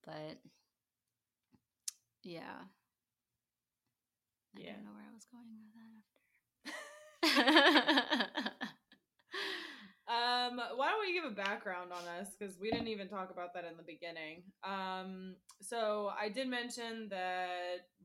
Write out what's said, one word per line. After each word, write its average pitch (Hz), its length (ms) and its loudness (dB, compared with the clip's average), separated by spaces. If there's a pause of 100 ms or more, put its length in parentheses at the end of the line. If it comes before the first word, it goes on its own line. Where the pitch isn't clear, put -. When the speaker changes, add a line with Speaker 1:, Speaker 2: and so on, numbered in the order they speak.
Speaker 1:
But, 156 340 -10 (1800)
yeah. - 440 -12 (1900)
I 202 60 -18
Speaker 2:
Yeah. 190 140 -12
Speaker 1:
don't 208 100 -16
know 208 80 -18
where 208 160 -18
I - 60 -20
was 220 100 -20
going 226 400 -20
with 214 80 -20 (1600)
that 262 80 6
after. 285 1160 6
<laughs> - 40 -12 (1500)
Speaker 2:
Um, 247 520 2 (160)
why 285 140 4
don't 440 100 4
we 381 140 2
give 349 100 0
a 233 100 -4
background 196 580 -2
on 175 120 -6 (160)
us? 196 160 -10
'Cause 190 240 -10
we 214 100 -2
didn't 233 180 0
even 196 200 -6
talk 190 220 -6
about 180 240 -8
that 175 100 -6
in 165 120 -10
the 165 60 -18
beginning. 165 640 -8 (180)
Um, 185 720 -4 (260)
so 214 560 0
I 214 120 -2
did 254 200 -2
mention 240 600 -4
that 180 800 -2 (160)